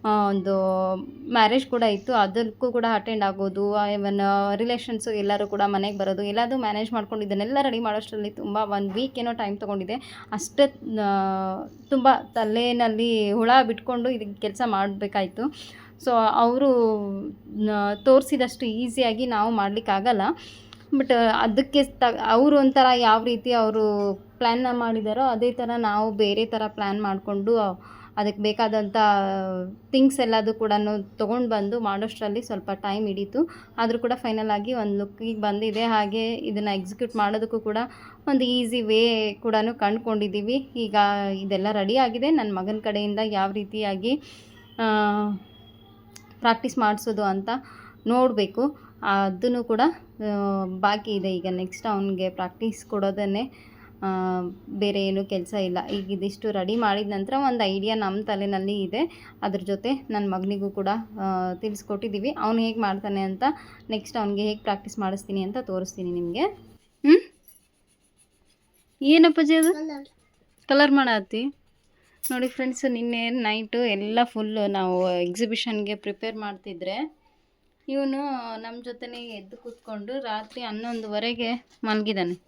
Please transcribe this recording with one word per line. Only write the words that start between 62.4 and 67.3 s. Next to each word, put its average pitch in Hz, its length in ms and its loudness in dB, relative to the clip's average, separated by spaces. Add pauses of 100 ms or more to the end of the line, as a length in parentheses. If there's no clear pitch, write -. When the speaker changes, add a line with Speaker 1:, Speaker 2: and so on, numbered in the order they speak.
Speaker 1:
ಹೇಗೆ 226 200 -2
ಮಾಡ್ತಾನೆ 196 400 -2
ಅಂತ, 190 240 -4 (460)
ನೆಕ್ಸ್ಟ್ 220 260 -6
ಅವ್ನಿಗೆ 208 320 -2
ಹೇಗೆ 214 120 -6
ಪ್ರಾಕ್ಟೀಸ್ 202 380 -6
ಮಾಡಿಸ್ತೀನಿ 196 440 -4
ಅಂತ 202 160 -6
ತೋರಿಸ್ತೀನಿ 185 520 -6
ನಿಮಗೆ. 175 300 -4
ಹ್ಮ್? - 800 2 (1800)